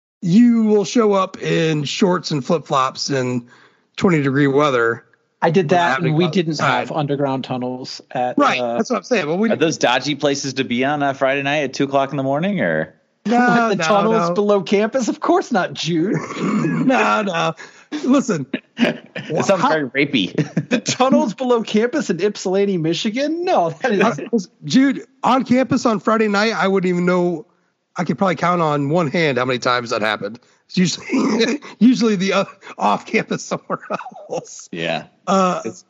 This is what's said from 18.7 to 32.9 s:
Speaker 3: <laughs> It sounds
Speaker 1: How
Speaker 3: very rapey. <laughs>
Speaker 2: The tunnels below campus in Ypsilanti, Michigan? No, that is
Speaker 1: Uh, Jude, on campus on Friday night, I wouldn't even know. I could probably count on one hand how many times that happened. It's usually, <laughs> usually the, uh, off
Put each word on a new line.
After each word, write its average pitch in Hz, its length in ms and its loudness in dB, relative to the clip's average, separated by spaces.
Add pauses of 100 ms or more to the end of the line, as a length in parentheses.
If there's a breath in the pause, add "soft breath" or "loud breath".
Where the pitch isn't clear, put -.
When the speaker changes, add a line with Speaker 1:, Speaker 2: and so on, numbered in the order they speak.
Speaker 3:
<laughs> - 40 -4
It - 640 -4
sounds 190 160 2
Speaker 1:
How - 100 2
Speaker 3:
very 151 200 0
rapey. 135 440 0
<laughs> - 360 -4
Speaker 2:
The 240 80 0
tunnels 262 560 0
below 247 280 0
campus 233 460 0
in 175 140 -2
Ypsilanti, 202 560 0
Michigan? 226 680 -2
No, 233 260 2
that 214 640 0
is 208 140 0
Speaker 1:
Uh, - 40 -20 (140)
Jude, 262 400 2 (200)
on 247 200 2
campus 254 400 0
on 220 160 2
Friday 220 280 2
night, 208 240 2
I 185 160 0
wouldn't 190 200 0
even 180 160 0
know. 175 400 0 (520)
I 180 80 -4
could 175 120 -4
probably 185 200 0
count 175 260 0
on 147 260 0
one 165 220 0
hand 156 260 0
how 123 80 0
many 127 140 -2
times 123 320 0
that 113 100 -2
happened. 104 380 -2 (300 soft breath)
It's - 100 -4
usually, 220 840 0 (100)
<laughs> - 100 -20
usually 220 360 4
the, 185 160 -2
uh, 190 120 0 (340 loud breath)
off 202 260 0